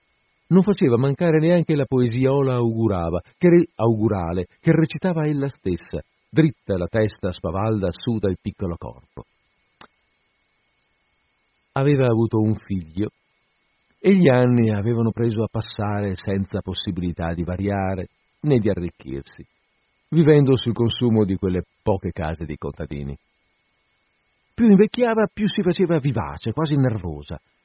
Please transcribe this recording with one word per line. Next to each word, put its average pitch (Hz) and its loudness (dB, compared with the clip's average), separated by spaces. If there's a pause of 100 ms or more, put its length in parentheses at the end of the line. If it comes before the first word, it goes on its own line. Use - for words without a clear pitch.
(480)
Non 180 4
faceva 170 2
mancare 139 0
neanche 165 2
la 143 0
poesiola 131 0
augurava, 104 0 (160)
che 180 4
re-, 170 6
augurale, 101 0 (120)
che 170 2
recitava 160 -2
ella 143 -2
stessa, 90 -6 (260)
dritta 143 0
la 87 -4
testa 107 -2
spavalda 95 -4
su 117 -6
dal 98 -2
piccolo 92 -8
corpo. - -16 (2500)
Aveva 135 2
avuto 113 2
un 110 2
figlio 92 -6 (880)
e 196 4
gli 180 6
anni 123 4
avevano 113 -2
preso 113 -2
a 104 -4
passare 104 -6
senza 98 -4
possibilità 87 -6
di 85 -6
variare 95 -4 (340)
né 147 2
di 104 0
arricchirsi, 87 -8 (680)
vivendo 147 6
sul 117 -2
consumo 113 0
di 98 0
quelle 90 -2 (180)
poche 98 -2
case 80 -8
dei 73 -10
contadini. 71 -10 (1400)
Più 233 2
invecchiava, 220 4
più 208 -4
si 202 -2
faceva 170 0
vivace, 107 -4
quasi 147 -2
nervosa, 87 -2 (260)